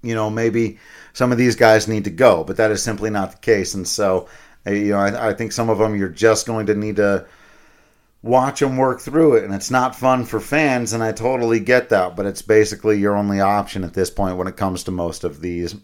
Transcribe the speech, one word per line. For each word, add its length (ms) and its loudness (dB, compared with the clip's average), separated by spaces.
you 120 -4
know, 140 -2
maybe 500 -2
some 180 2
of 60 2
these 180 4
guys 320 6
need 160 -2
to 60 -4
go," 340 4
but 140 -6
that 120 2
is 120 -2
simply 260 -4
not 240 -4
the 60 -20
case. 340 2
And 160 -6
so, 400 -2
uh, 60 -4
you 200 0
know, 60 0
I, 320 0
I 20 -2
think 200 -6
some 180 -2
of 80 0
them 180 0
you're 140 -2
just 360 2
going 200 -4
to 80 2
need 220 -4
to 300 0
watch 380 2
'em 160 0
work 240 0
through 360 4
it, 80 2
and 100 -6
it's 160 -8
not 260 0
fun 280 0
for 160 -4
fans, 520 -2
and 100 -4
I 100 -2
totally 480 0
get 300 2
that, 260 0
but 100 -4
it's 160 -8
basically 560 2
your 180 2
only 240 0
option 440 0
at 100 -10
this 160 0
point 260 -2
when 120 -4
it 80 -12
comes 280 -4
to 60 -8
most 340 -6
of 160 -8
these 440 -6